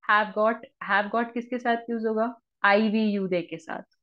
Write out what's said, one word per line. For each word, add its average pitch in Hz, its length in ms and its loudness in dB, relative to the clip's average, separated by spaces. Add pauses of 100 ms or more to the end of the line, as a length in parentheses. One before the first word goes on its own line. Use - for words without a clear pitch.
have 208 340 2
got, 220 300 0 (240)
have 208 240 0
got 233 180 -2
किसके 240 260 -6
साथ 233 300 -2
यूज 226 160 -4
होगा? 220 280 -2 (300)
आईवीयू 208 640 2
दे 175 140 0
के 165 160 -10
साथ। - 260 -12 (200)